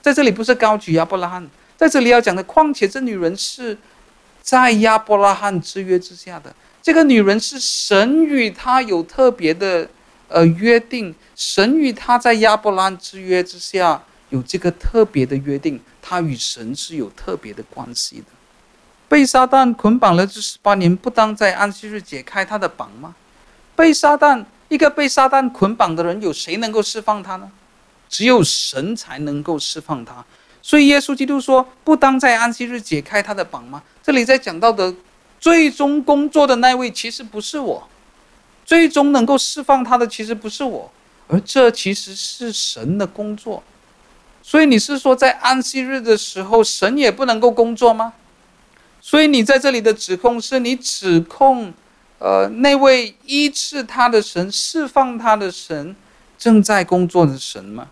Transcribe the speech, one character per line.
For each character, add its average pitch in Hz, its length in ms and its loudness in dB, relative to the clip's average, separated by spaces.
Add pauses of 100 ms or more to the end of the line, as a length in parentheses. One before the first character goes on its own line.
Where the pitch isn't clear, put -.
在 285 120 2
这 285 100 2
里 233 80 2
不 220 120 -6
是 247 100 0
高 214 240 2
举 175 160 -6
亚 160 100 2
伯 190 140 -6
拉 180 100 -6
罕， 180 220 -12 (260)
在 320 140 2
这 285 100 2
里 240 100 2
要 240 120 6
讲 208 120 -2
的 185 100 -6
况 311 300 2
且 202 140 -2
这 269 140 -8
女 240 140 -6
人 175 200 -4
是 220 420 -10 (640)
在 254 300 2
亚 220 260 4
伯 214 200 2
拉 196 160 4
罕 196 280 -4
之 - 200 -12
约 185 180 0
之 180 160 -12
下 175 240 -20
的， - 160 -20 (260)
这 320 120 0
个 320 100 6
女 247 180 6
人 202 160 4
是 254 220 -8
神 247 640 0
与 269 260 0
她 262 320 -2
有 185 220 -4
特 254 260 2
别 165 240 -2
的， 180 360 -4 (400)
呃， 170 160 4
约 208 340 4
定， 220 340 -8 (220)
神 - 400 0
与 285 160 0
她 247 260 -2
在 240 180 2
亚 214 200 4
伯 214 160 -2
拉 190 120 0
罕 190 140 -2
之 - 220 -18
约 185 240 -2
之 180 160 -12
下 175 420 -2 (280)
有 131 120 -4
这 147 160 -10
个 175 140 -2
特 220 340 0
别 131 200 -2
的 139 100 -6
约 139 220 -6
定， 139 220 -8 (220)
他 180 200 -6
与 151 140 -4
神 117 400 -10
是 165 200 -14
有 113 160 -8
特 - 260 -12
别 107 160 -16
的 107 100 -16
关 120 300 -18
系 - 240 -10
的。 - 80 -20 (840)
被 294 180 4
撒 262 200 2
旦 254 280 4
捆 233 260 2
绑 185 160 4
了 180 100 2
这 208 160 -14
十 - 200 -12
八 202 140 2
年， 180 200 2
不 240 140 -8
当 214 260 0
在 202 180 0
安 202 180 -2
息 208 160 -16
日 208 140 -12
解 131 220 -16
开 196 200 -8
他 202 140 -8
的 190 100 -4
绑 98 260 -12
吗？ 151 220 -20 (600)
被 330 180 6
撒 294 240 4
旦， 269 260 4 (240)
一 302 100 -2
个 294 120 4
被 294 180 -2
撒 262 220 2
旦 269 200 2
捆 220 260 -2
绑 175 200 0
的 170 80 -4
人， 175 180 -4
有 175 120 -4
谁 - 240 -8
能 226 140 -6
够 214 100 0
释 208 200 -8
放 208 200 -4
他 190 140 -12
呢？ 196 160 -20 (580)
只 - 160 -6
有 240 180 4
神 151 520 -6
才 - 240 -16
能 147 240 -8
够 160 160 -6
释 - 200 -10
放 139 240 -10
他。 - 220 -20 (360)
所 - 180 2
以 285 80 6
耶 285 120 4
稣 269 160 -4
基 262 100 -4
督 277 140 -4
说 262 280 2 (160)
：“不 311 120 4
当 262 240 2
在 247 180 2
安 233 140 0
息 240 140 -10
日 240 160 -10
解 156 180 -6
开 202 220 -4
他 208 120 -8
的 190 120 -6
绑 123 200 -18
吗？” 139 180 -18 (180)
这 302 100 -2
里 247 140 2
在 262 120 4
讲 175 220 -8
到 226 120 4
的 185 220 -2 (460)
最 330 300 4
终 285 320 -2
工 285 260 0
作 294 200 2
的 262 80 2
那 254 180 2
位， 247 160 -4
其 233 220 -10
实 - 100 -16
不 208 180 -14
是 294 200 -10
我， 170 280 -8 (800)
最 330 240 4
终 285 220 2
能 262 120 4
够 269 140 2
释 - 240 -6
放 262 220 2
他 240 120 0
的， 240 120 0
其 220 180 -12
实 226 80 -8
不 214 160 -12
是 277 140 -10
我， 170 280 -10 (360)
而 175 140 0
这 247 280 4
其 202 240 -4
实 196 220 -12
是 - 360 -10
神 143 460 -6
的 202 80 -4
工 208 320 -12
作。 - 260 -14 (760)
所 - 200 2
以 311 40 6
你 240 140 4
是 285 180 -4
说， 254 180 2
在 262 180 2
安 262 280 0
息 262 200 -6
日 262 200 -6
的 220 160 2
时 - 240 -10
候， 220 220 2
神 220 340 -2
也 254 140 2
不 269 140 -4
能 226 140 -2
够 240 120 4
工 233 240 0
作 233 180 4
吗？ 226 200 -4 (880)
所 302 200 2
以 311 60 4
你 262 160 2
在 269 160 4
这 277 100 0
里 247 100 -2
的 220 140 2
指 185 240 -6
控 240 240 0
是 262 180 -4
你 247 160 -2
指 185 440 -2
控， 240 520 0 (460)
呃， 98 320 2
那 262 260 2
位 262 480 2
医 294 240 -2
治 277 360 -8
他 240 260 0
的 226 100 2
神、 190 320 -6
释 302 360 -6
放 254 280 -2
他 220 200 0
的 196 160 -6
神 160 440 -12 (440)
正 220 220 4
在 202 220 0
工 180 240 0
作 175 160 2
的 135 140 0
神 101 260 -14
吗？ 107 280 -16